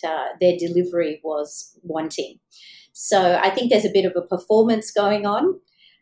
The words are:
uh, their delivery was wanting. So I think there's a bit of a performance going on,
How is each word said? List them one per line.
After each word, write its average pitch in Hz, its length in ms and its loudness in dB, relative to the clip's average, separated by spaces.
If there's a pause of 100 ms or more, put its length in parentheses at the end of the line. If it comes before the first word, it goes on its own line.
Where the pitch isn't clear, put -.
uh, 156 260 -6 (120)
their 180 180 4
delivery 170 640 -2
was 151 600 -8
wanting. 160 560 -8 (540)
So 180 500 2
I 196 80 2
think 240 200 -2
there's 220 140 4
a 190 80 -2
bit 190 140 2
of 185 100 -4
a 175 100 -4
performance 220 640 0
going 208 360 0
on, 262 340 0 (420)